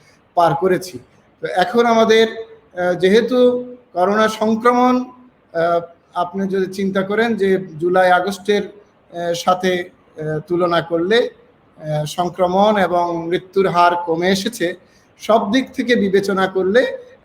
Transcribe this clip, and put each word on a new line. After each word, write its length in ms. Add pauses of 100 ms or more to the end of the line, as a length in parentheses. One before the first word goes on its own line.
(360)
পার 200
করেছি। 440 (420)
তো 60
এখন 380
আমাদের, 420
আহ, 680
যেহেতু 720 (280)
করোনা 340
সংক্রমণ, 760
আহ, 800 (320)
আপনি 340
যদি 260
চিন্তা 280
করেন 340
যে 320 (120)
জুলাই 320
আগস্টের, 540
আহ, 680
সাথে, 560 (280)
আহ, 220
তুলনা 420
করলে, 480 (480)
আহ, 280
সংক্রমণ 720
এবং 500
মৃত্যুর 400
হার 280
কমে 340
এসেছে, 460 (440)
সব 320
দিক 200
থেকে 240
বিবেচনা 520
করলে 500 (280)